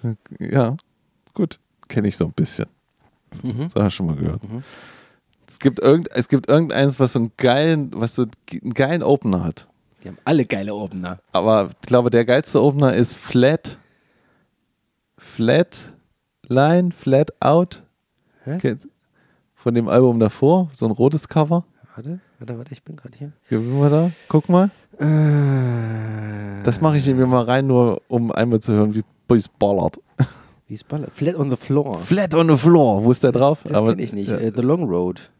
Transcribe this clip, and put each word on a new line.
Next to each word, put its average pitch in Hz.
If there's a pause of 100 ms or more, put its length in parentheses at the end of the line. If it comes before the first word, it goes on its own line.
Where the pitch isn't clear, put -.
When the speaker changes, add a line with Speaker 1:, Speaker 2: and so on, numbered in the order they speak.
(380)
Speaker 1:
Ja. 120 (580)
Gut. - (300)
Kenn 104
ich 101
so -
ein -
bisschen. - (760)
Speaker 2:
Mhm. 123
Speaker 1:
Das 175
hast 107
du 98
schon 95
mal 80
gehört. 80
Speaker 2:
Mhm. 110 (840)
Speaker 1:
Es -
gibt 135
irgend-, 156
es -
gibt 139
irgendeins, 139
was 127
so 123
einen 113
geilen, 143
was 113
so 127 (380)
einen 120
geilen 147
Opener 95
hat. - (340)
Speaker 2:
Die -
haben 90
alle 151
geile 101
Opener. 92 (140)
Speaker 1:
Aber 101 (100)
ich -
glaube, 123
der 117
geilste 123
Opener 139
ist 117
Flat, 131 (1400)
Flat - (560)
Line, 160
Flat 135
Out. 165 (640)
Speaker 2:
Hä? 147
Speaker 1:
Kennst-, 131 (640)
von 120
dem 117
Album 120
davor, 147
so 123
ein 113
rotes 143
Cover. 160 (300)
Speaker 2:
Warte, 151 (180)
warte, 117
warte, 123
ich 131
bin 156
grad 117
hier. 147 (160)
Speaker 1:
Gehen 120
wir 143
da, 160 (180)
guck 156
mal. 185 (280)
Speaker 2:
Äh. 117
Speaker 1:
Das 120
mache 156
ich 135
mir 131
mal 127
rein, 131
nur 123
um 117
einmal 113
zu 113
hören, 107
wie, 110 (260)
wie 123
es 104
ballert. 101 (680)
Speaker 2:
Wie 117
es 110
ballert? 143
Flat 165
on 143
the 127
Floor. 139
Speaker 1:
Flat 170
on 165
the 151
Floor, 127
wo 120
ist 123
der 127
Speaker 2:
Das, 120
Speaker 1:
drauf? 143
Speaker 2:
das 156
Speaker 1:
Aber 110
Speaker 2:
kenn -
ich 110
nicht. 101
Speaker 1:
ja. 107
Speaker 2:
Äh, 113
The 120
Long 156
Road. 90